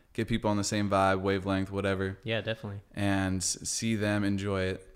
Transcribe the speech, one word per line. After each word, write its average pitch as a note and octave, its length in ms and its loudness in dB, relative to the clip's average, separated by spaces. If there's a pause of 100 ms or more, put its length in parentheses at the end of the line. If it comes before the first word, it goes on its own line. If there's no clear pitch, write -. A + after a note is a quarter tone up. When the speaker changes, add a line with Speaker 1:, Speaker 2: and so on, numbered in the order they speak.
(140)
Speaker 1:
get A2 140 -2
people A2 220 0
on G#2 80 2
the G2+ 60 0
same G#2 260 0
vibe, F#2+ 320 4
wavelength, G2 500 0
whatever. G2 520 0
Speaker 2:
Yeah, A2 180 -2
definitely. G#2 400 -6 (120)
Speaker 1:
And G2 440 0
s-, - 260 -2
see A2+ 320 -2
them G#2 280 0
enjoy G2 400 0
it F#2 320 -2